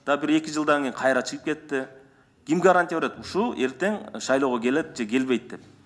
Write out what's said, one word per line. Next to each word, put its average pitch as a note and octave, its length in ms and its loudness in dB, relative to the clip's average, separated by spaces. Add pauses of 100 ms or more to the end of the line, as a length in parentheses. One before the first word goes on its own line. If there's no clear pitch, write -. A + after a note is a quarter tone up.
да C#3 120 2
бир D3+ 200 2
эки D#3 140 -2
жылдан D3+ 320 2
кийин B2+ 100 -4
кайра B2+ 280 2
чыгып C#3+ 220 -8
кетти. C#3+ 440 -4 (580)
Ким E3+ 160 2
гарантия F3 360 4
берет? C#3 220 -2
Ушу A3+ 340 -2
эртең C3 680 -4
шайлоого C3 400 0
келет C#3+ 360 0
же B2 80 -2
келбейт B2+ 440 0
деп. - 120 -14 (240)